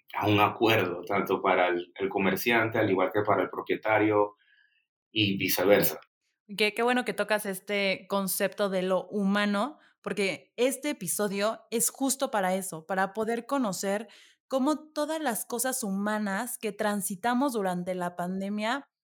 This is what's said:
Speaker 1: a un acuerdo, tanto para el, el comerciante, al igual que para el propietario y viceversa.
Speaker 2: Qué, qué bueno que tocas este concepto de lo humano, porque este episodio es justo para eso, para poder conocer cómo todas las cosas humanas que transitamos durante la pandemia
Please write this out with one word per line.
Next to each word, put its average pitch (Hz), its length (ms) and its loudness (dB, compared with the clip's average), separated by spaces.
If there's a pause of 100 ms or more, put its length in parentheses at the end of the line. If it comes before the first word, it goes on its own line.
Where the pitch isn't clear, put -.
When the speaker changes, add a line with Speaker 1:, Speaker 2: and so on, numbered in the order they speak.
(140)
Speaker 1:
a 104 140 -2
un 104 120 6
acuerdo, 98 640 2
tanto 95 360 0
para 92 260 4
el, 87 280 -2
el 98 140 -2
comerciante, 110 720 2
al 104 100 2
igual 92 240 2
que 104 80 2
para 95 220 2
el 92 60 -4
propietario 104 840 2 (760)
y 101 260 0
viceversa. 95 640 4 (580)
Speaker 2:
Qué, 208 160 0
qué 233 80 -2
bueno 247 240 2
que 202 80 -4
tocas 208 320 -2
este 196 640 -2
concepto 196 600 -2
de 185 120 0
lo 185 280 0
humano, 202 680 0 (240)
porque 190 560 -4
este 262 320 0
episodio 208 800 -2
es 226 220 0
justo 269 400 -2
para 190 240 0
eso, 170 320 -8
para 190 260 -2
poder 233 320 -4
conocer 208 600 -2 (400)
cómo 269 440 0
todas 311 300 -4
las 233 240 -2
cosas 254 380 -4
humanas 208 720 -4
que 214 140 -6
transitamos 214 840 0
durante 185 400 -2
la 175 220 -4
pandemia 202 720 -4 (140)